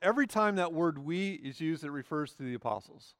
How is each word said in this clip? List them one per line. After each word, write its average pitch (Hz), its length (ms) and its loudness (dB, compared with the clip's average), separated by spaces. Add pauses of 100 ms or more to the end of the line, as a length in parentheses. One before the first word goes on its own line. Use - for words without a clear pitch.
every 226 240 4
time 214 300 2
that 175 180 2
word 160 240 2
"we" 175 340 -2
is 135 280 -10
used, 160 220 0
it 147 80 -6
refers 147 440 -4
to - 80 -12
the 123 120 -4
apostles. 117 640 -6